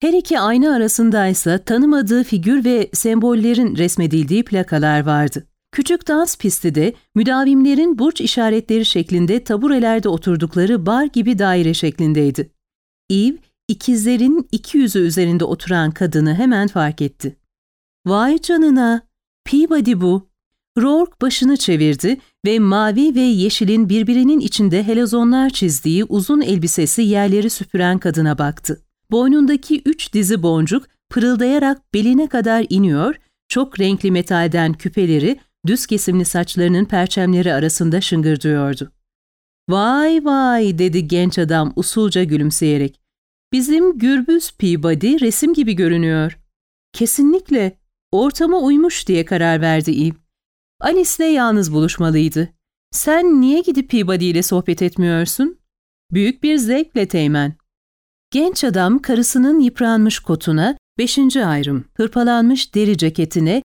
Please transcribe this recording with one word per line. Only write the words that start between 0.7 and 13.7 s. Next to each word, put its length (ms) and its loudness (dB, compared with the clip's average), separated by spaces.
arasındaysa 840 0
tanımadığı 680 2
figür 420 0
ve 280 0
sembollerin 840 0
resmedildiği 680 0
plakalar 640 0
vardı. 420 -2
Küçük 360 -4
dans 300 -2
pisti 380 -2
de 180 0
müdavimlerin 840 2
burç 220 -2
işaretleri 640 0
şeklinde 580 0
taburelerde 680 0
oturdukları 760 -2
bar 200 0
gibi 340 -2
daire 340 0
şeklindeydi. 800 -2
Eve, 280 0
ikizlerin 840 0